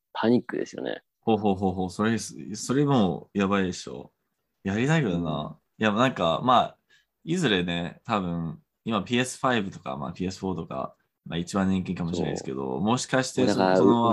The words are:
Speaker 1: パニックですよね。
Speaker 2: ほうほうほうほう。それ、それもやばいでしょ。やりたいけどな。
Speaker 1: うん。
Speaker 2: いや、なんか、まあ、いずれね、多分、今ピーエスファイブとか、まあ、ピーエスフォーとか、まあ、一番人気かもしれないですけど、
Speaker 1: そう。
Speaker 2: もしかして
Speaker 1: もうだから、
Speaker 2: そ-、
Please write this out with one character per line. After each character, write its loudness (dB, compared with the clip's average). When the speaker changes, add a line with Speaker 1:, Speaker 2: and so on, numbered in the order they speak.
Speaker 1:
パ -2
ニ 4
ッ -10
ク -6
で -4
す -14
よ -8
ね。 -8
Speaker 2:
ほ 2
う 4
ほ 2
う -2
ほ 0
う 0
ほ -4
う。 -8
そ -2
れ、 0
そ -8
れ 2
も 2
や 2
ば 2
い -2
で -2
し -12
ょ。 -14
や -2
り 0
た 2
い 2
け 0
ど 0
な。 -6
Speaker 1:
う -6
ん。 -
Speaker 2:
い 4
や、 2
な 2
ん -4
か、 0
ま 6
あ、 0
い -4
ず 2
れ 2
ね、 -4
多 -2
分、 -4
今 -2
ピ -4
ー 4
エ 2
ス -8
フ -2
ァ 2
イ 0
ブ -8
と -14
か、 -8
ま -8
あ、 -10
ピ -6
ー -2
エ -6
ス -10
フ -2
ォ -2
ー -6
と -8
か、 -8
ま -6
あ、 -2
一 -4
番 2
人 2
気 -4
か -4
も -4
し -2
れ 0
な -2
い -2
で -4
す -8
け -8
ど、 -6
Speaker 1:
そ -4
う。 -4
Speaker 2:
も 2
し -6
か 2
し -6
て -2
Speaker 1:
も 4
う 4
だ 2
か 6
ら、 6
Speaker 2:
そ-、 6